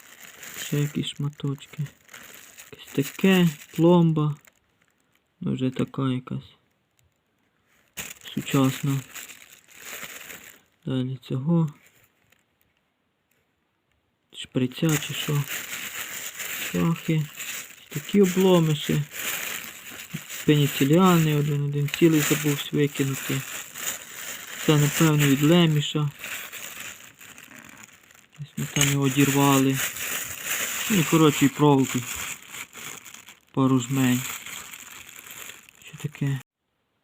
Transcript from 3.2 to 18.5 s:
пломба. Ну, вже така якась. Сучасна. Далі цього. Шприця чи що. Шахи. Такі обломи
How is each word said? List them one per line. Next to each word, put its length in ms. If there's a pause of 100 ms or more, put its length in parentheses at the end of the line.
пломба. 600 (1040)
Ну, 140
вже 160
така 400
якась. 460 (1800)
Сучасна. 680 (1900)
Далі 320
цього. 560 (2500)
Шприця 640
чи 160
що. 300 (1300)
Шахи. 500 (680)
Такі 320
обломи 540